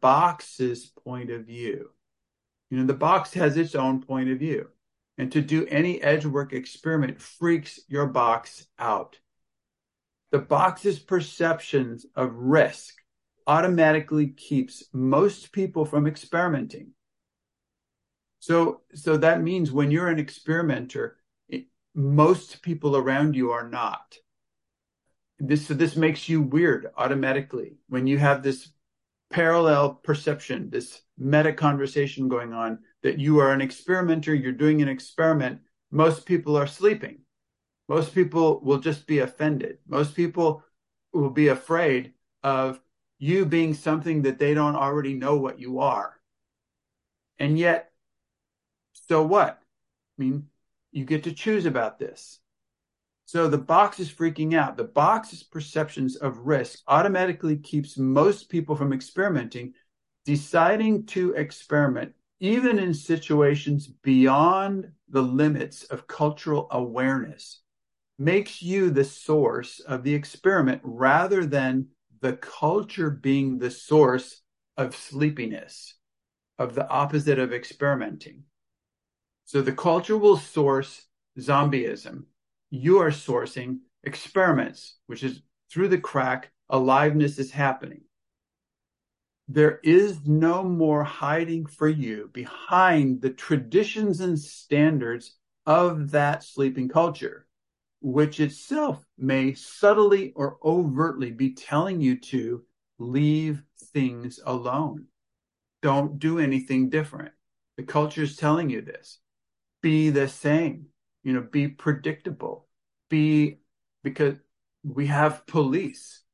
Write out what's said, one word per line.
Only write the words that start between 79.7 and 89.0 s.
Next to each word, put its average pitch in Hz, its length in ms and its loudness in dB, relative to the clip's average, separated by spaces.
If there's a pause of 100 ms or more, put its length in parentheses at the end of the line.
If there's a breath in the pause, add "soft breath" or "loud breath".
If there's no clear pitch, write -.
culture 175 440 0
will 208 220 6
source 139 640 -2 (340)
zombieism. 135 840 -2 (460)
You 156 300 4
are 160 100 2
sourcing 127 680 -6 (240)
experiments, - 920 -2 (100)
which 120 160 -14
is 131 200 -8 (280)
through 185 180 -2
the 180 100 2
crack, 127 520 -4 (200)
aliveness 139 680 2
is 135 120 -6
happening. 135 520 -4 (1500)